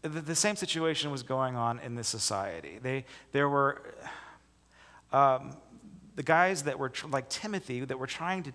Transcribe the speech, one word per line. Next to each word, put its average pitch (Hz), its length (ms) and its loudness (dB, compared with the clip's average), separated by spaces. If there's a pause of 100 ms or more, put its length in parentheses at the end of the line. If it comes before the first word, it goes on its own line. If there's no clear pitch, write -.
The, 160 80 -6
the 156 260 -4
same 208 200 2
situation 160 560 0
was 131 120 -4
going 131 320 0
on 117 240 0
in 120 160 -8
this 117 120 -4
society. 98 720 -4
They, 131 240 -4 (260)
there 143 160 4
were, 139 340 4 (1300)
um, 135 440 4 (640)
the 143 60 -6
guys 165 400 4
that 139 160 -2
were 131 100 0
tr-, - 180 -8
like 139 220 -2
Timothy, 135 560 -4
that 131 120 -4
were 127 100 -6
trying 180 360 -4
to 143 120 -8